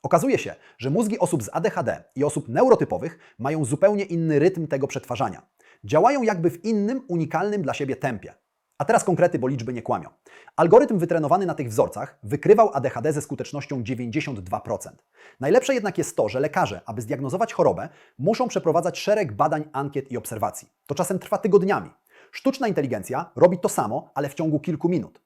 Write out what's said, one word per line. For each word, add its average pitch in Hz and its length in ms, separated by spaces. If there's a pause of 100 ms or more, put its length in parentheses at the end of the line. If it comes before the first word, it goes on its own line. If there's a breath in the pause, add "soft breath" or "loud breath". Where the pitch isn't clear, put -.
Okazuje 175 360
się, - 160 (240 soft breath)
że 127 120
mózgi 214 280
osób 165 240
z - 100
A 165 80
D 190 100
H 175 120
D 95 220 (120)
i 135 80
osób 147 240
neurotypowych 160 720 (200 soft breath)
mają 147 260
zupełnie 196 400
inny 165 340
rytm 170 280
tego 135 200
przetwarzania. 110 600 (380 soft breath)
Działają 220 380
jakby 180 280
w - 140
innym, 220 440
unikalnym 175 540
dla 131 120
siebie 135 220
tempie. 120 380 (440)
A 143 60
teraz 226 200
konkrety, 175 340
bo 127 100
liczby 127 240
nie 120 100
kłamią. 101 260 (480 loud breath)
Algorytm 202 420
wytrenowany 170 480
na 160 80
tych 131 140
wzorcach 113 540
wykrywał 202 520
A 139 60
D 123 100
H 120 100
D 151 120
ze 139 100
skutecznością 135 600
dziewięćdziesiąt 123 580
dwa 95 200
procent. - 440 (360 soft breath)
Najlepsze 240 340
jednak 208 240
jest - 180
to, 113 120
że 123 120
lekarze, 139 460
aby 113 160
zdiagnozować 139 500
chorobę, 117 360 (300 soft breath)
muszą 220 300
przeprowadzać 165 500
szereg 196 340
badań, 151 400
ankiet 139 400
i 120 40
obserwacji. 107 520 (180)
To 139 80
czasem 202 240
trwa 196 200
tygodniami. 185 520 (420 soft breath)
Sztuczna 262 360
inteligencja 135 680
robi 180 220
to 202 100
samo, 117 460
ale 143 140
w - 60
ciągu 156 260
kilku 165 280
minut. 165 380